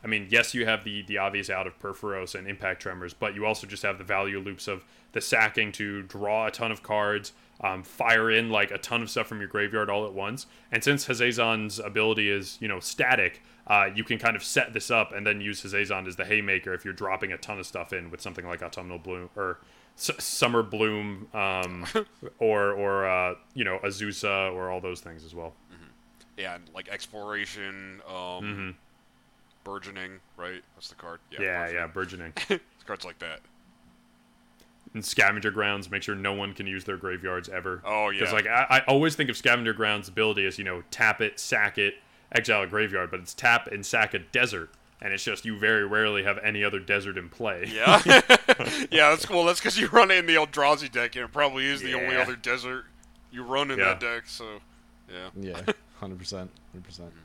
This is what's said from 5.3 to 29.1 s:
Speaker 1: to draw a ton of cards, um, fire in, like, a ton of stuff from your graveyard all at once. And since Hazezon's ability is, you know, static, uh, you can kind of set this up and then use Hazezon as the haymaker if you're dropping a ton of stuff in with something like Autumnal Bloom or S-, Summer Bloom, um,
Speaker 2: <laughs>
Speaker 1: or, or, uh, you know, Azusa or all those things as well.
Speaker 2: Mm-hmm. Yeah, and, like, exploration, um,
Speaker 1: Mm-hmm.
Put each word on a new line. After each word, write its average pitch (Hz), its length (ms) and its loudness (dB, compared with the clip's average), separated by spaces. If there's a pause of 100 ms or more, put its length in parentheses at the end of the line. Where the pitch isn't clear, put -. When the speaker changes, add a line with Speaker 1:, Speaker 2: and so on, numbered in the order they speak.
Speaker 1:
to 101 300 -6
draw 104 440 -2
a 107 40 0
ton 113 200 -4
of 104 120 -8
cards, 104 500 0 (300)
um, 92 200 -4
fire 113 480 4
in, 113 200 4
like, 104 200 4
a 101 60 -6
ton 117 240 -4
of 110 80 -6
stuff 110 200 -2
from 110 100 -8
your 101 100 -8
graveyard 104 400 0
all 104 160 0
at 101 80 -8
once. 101 320 -6 (260)
And 110 140 -2
since 143 220 2
Hazezon's 113 720 2
ability 107 520 2
is, 101 300 -4
you 110 80 -6
know, 95 120 -4
static, 123 600 2 (260)
uh, 101 280 4
you 107 100 -4
can 117 140 -2
kind 113 180 0
of 95 80 -8
set 120 300 -2
this 113 180 -4
up 110 200 2
and 101 140 -6
then 104 140 0
use 101 240 -6
Hazezon 98 420 -2
as 90 80 -10
the 90 120 -6
haymaker 98 480 0
if 87 100 -10
you're 95 100 -10
dropping 95 380 -4
a 87 60 -8
ton 104 200 -10
of 90 80 -12
stuff 90 260 -10
in 87 200 -8
with 87 80 -14
something 90 260 -12
like 87 160 -8
Autumnal 90 360 -10
Bloom 90 360 -10
or 92 240 -4 (380)
S-, - 260 -6
Summer 120 400 2
Bloom, 107 720 -2
um, 92 500 -2 (280)
Speaker 2:
<laughs> - 260 -18
Speaker 1:
or, 104 340 4
or, 98 360 0
uh, 90 260 2 (200)
you 123 100 -2
know, 95 180 -2
Azusa 98 720 -2
or 92 160 -6
all 92 100 -4
those 90 200 -8
things 80 240 -18
as 80 100 -20
well. 82 200 -12 (180)
Speaker 2:
Mm-hmm. 82 120 -20 (520)
Yeah, 92 200 -8
and, 87 80 -18 (100)
like, 92 160 -12
exploration, 101 1160 -10
um, 92 80 -14
Speaker 1:
Mm-hmm. 92 560 -10 (960)